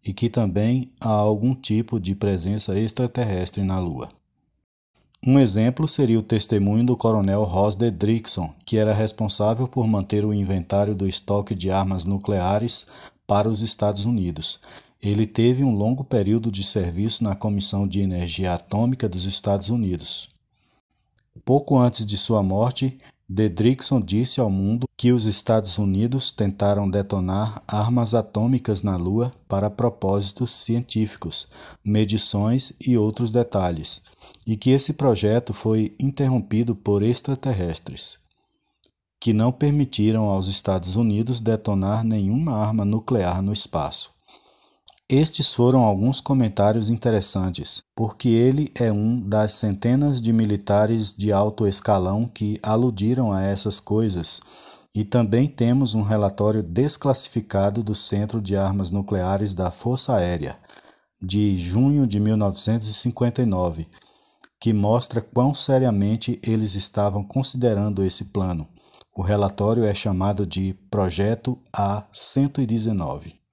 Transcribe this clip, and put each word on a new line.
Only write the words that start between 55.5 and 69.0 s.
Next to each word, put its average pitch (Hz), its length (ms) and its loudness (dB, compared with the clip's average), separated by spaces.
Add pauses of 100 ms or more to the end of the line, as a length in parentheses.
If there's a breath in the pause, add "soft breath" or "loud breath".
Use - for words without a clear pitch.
um 110 60 2
relatório 104 600 2
desclassificado 110 1200 0
do 104 120 -4
Centro 107 460 -2
de 101 160 -2
Armas 98 340 0
Nucleares 98 600 -2
da 92 180 -2
Força 127 460 -2
Aérea, 160 400 -2 (680 loud breath)
de 98 360 0
junho 127 480 2
de 104 120 0
mil 107 180 2
novecentos 107 520 0
e 107 60 -2
cinquenta 123 480 -2
e 120 40 2
nove, 90 420 -2 (680 loud breath)
que 113 140 0
mostra 107 480 2
quão 127 320 0
seriamente 117 880 0
eles 110 320 0
estavam 101 480 -2
considerando 107 800 0
esse 95 240 -2
plano. 90 400 -4 (480 loud breath)